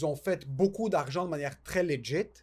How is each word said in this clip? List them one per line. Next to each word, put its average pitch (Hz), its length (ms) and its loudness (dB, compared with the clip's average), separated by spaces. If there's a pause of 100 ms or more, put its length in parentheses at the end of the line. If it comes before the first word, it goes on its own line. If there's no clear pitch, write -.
ont 147 120 0
fait 147 320 -2
beaucoup 196 420 2
d'argent 160 360 0
de 180 40 -4
manière 143 320 -4
très 180 220 0
legit. 143 420 0 (180)